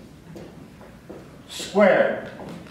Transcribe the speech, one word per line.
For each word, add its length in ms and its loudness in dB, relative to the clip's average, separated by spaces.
squared. 760 2